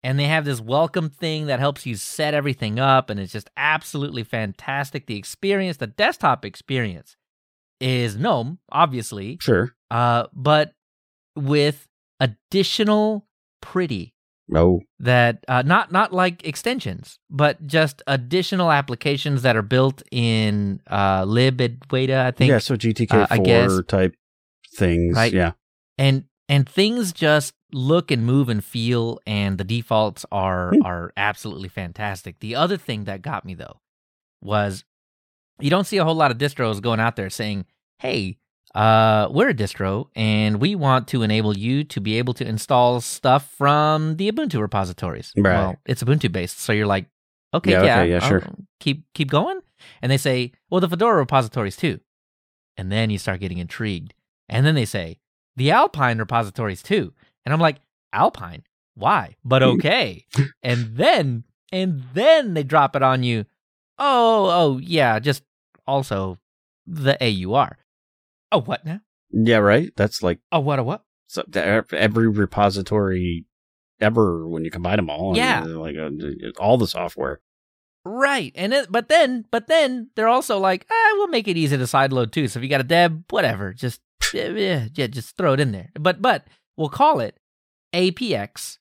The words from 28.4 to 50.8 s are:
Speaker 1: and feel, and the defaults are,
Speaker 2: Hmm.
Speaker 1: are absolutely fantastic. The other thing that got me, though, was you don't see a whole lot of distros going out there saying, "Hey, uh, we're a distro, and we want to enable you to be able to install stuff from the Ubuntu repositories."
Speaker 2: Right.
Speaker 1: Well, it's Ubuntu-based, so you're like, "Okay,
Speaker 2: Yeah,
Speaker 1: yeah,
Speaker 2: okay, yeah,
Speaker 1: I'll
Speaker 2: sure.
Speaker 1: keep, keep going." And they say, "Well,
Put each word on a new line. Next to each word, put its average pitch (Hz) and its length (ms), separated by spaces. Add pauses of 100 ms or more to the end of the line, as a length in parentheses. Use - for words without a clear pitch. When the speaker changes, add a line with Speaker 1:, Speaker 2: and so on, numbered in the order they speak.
Speaker 1:
and 107 160
feel, 117 640
and 101 320
the 98 60
defaults 110 680
are, 92 420
Speaker 2:
Hmm. 302 80
Speaker 1:
are 90 340
absolutely 101 520
fantastic. 95 720
The 110 140
other 175 240
thing 107 260
that 98 160
got 110 240
me, 92 100
though, - 260 (600)
was 101 440 (760)
you 139 80
don't 185 180
see 202 120
a 170 60
whole 160 100
lot 151 160
of 117 80
distros 123 420
going 113 200
out 117 160
there 95 120
saying, 104 380 (320)
"Hey, 107 400 (380)
uh, 110 540
we're 190 180
a 196 60
distro, 101 600
and 107 460
we 185 160
want 131 320
to 123 140
enable 107 360
you 127 260
to 147 160
be 107 160
able 123 180
to - 120
install 123 540
stuff 135 580
from 151 600
the 196 120
Ubuntu 220 300
repositories." 92 760
Speaker 2:
Right. 98 160
Speaker 1:
Well, 92 320
it's - 200
Ubuntu-based, 98 560
so - 120
you're 107 140
like, 98 200 (460)
"Okay, 101 200
Speaker 2:
Yeah, 92 100
Speaker 1:
yeah, 117 200
Speaker 2:
okay, 85 100
yeah, 87 100
Speaker 1:
I'll 123 60
Speaker 2:
sure. 92 140 (360)
Speaker 1:
keep, 143 260 (100)
keep 143 160
going." 285 300 (400)
And 123 120
they 135 40
say, 127 360 (180)
"Well, 180 100